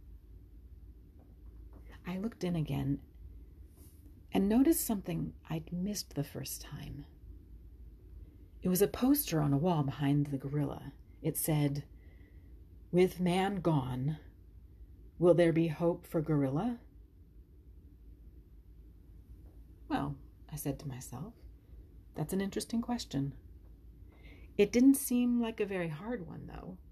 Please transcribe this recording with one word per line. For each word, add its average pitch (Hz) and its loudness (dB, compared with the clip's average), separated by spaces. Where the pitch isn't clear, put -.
I 185 -4
looked 220 -6
in 175 0
again 139 -2
and 196 2
noticed 269 6
something 180 -4
I'd 160 -6
missed 185 -4
the 143 -2
first - -10
time. 147 -12
It 190 0
was 180 2
a 202 6
poster 247 2
on 147 4
a 139 4
wall 160 4
behind 143 2
the 139 -2
gorilla. 139 -4
It 156 -2
said, 147 2
"With 180 4
man 190 2
gone, 139 2
will 170 8
there 165 6
be 165 4
hope 170 0
for 170 -2
gorilla?" 156 0
"Well," 143 -2
I 156 -10
said 139 -4
to 151 -10
myself, 127 -10
"that's 156 -4
an 190 0
interesting 214 -2
question." 143 -4
It 202 6
didn't 262 10
seem 247 2
like 226 -2
a 208 0
very 185 -2
hard 185 -6
one, - -12
though. - -12